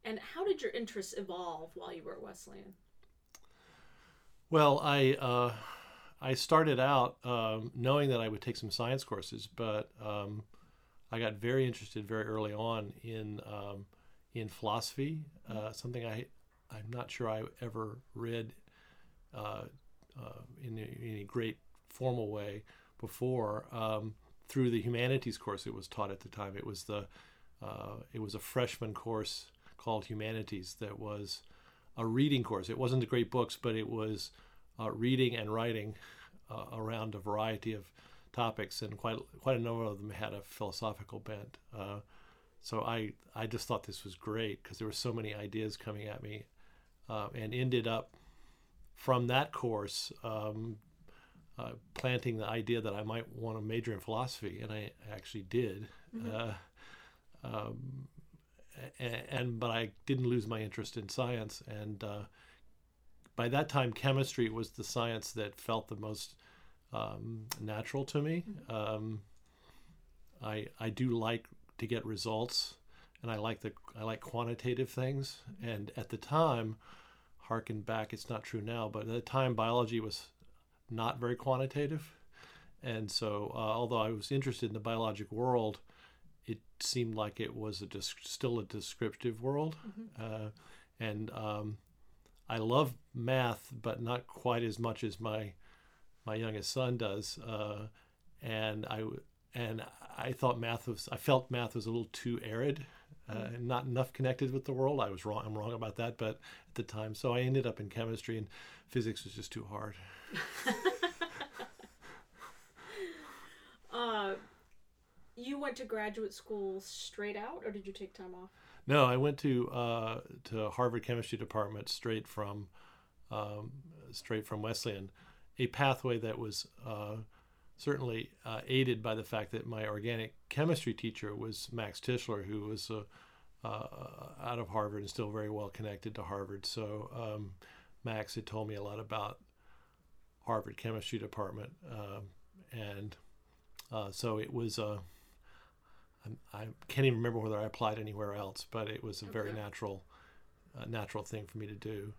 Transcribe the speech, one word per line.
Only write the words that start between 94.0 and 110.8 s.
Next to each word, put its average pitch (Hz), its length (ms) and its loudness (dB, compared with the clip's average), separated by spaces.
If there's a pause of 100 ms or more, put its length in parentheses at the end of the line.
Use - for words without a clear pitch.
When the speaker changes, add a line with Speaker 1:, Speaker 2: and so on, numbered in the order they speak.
Speaker 2:
not 123 240 0
quite 117 380 2
as 110 160 0
much 117 240 0
as 104 160 -2
my, 107 320 -2 (760)
my 107 100 -2
youngest 107 360 -2
son 127 240 2
does. 104 440 -2
Uh, 107 480 -4 (540)
and 110 440 0
I 110 140 -2
w-, - 220 -2 (320)
and 113 300 -2 (340)
I 123 140 -2
thought 123 260 4
math 117 300 0
was, - 240 -4
I 120 60 -2
felt 131 340 6
math 120 240 0
was 110 120 -2
a - 20 0
little 113 240 0
too 120 280 0
arid, 131 440 0 (420)
uh, - 60 -6
Speaker 1:
Mm. 117 220 -4
Speaker 2:
and 120 120 -2
not 127 160 4
enough 127 300 2
connected 131 400 4
with 135 100 0
the 143 80 -4
world. 135 300 4
I 101 80 4
was 95 160 -6
wrong. 107 200 0
I'm 107 120 -2
wrong 110 160 -2
about 110 240 -4
that, 117 200 0
but 110 220 0 (300)
at - 60 -16
the 117 80 -2
time, 107 320 -4
so 123 180 2
I 123 80 6
ended 127 260 4
up - 140 -2
in 98 80 -6
chemistry, 113 480 -2
and 110 100 -2 (400)
physics 110 380 0
was - 80 -10
just 104 180 -8
too 110 140 -6
hard. 104 300 -6 (380)
<laughs> - 400 -2 (3250)